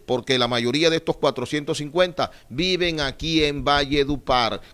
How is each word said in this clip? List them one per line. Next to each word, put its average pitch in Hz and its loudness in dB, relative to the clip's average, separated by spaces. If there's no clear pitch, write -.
porque 127 0
la 123 2
mayoría 123 2
de 165 2
estos 160 -2
cuatrocientos 147 -2
cincuenta 151 -2
viven 170 -2
aquí 151 0
en 143 -2
Valledupar, 139 0